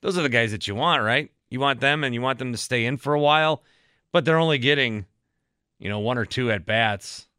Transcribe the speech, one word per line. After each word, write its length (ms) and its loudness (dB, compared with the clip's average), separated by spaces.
Those 180 -2
are 40 0
the 60 -2
guys 240 2
that 160 -8
you 60 -4
want, 280 2
right? 280 0
You 120 -6
want 200 0
them, 240 0
and 100 -2
you 60 -4
want 180 -2
them 140 -6
to 60 -6
stay 260 -2
in 120 -2
for 180 -2
a 60 2
while, 420 2
but 120 2
they're 140 4
only 200 2
getting, 480 0
you 100 -10
know, 100 -4
one 200 -2
or 60 0
two 260 -2
at-bats. 800 -2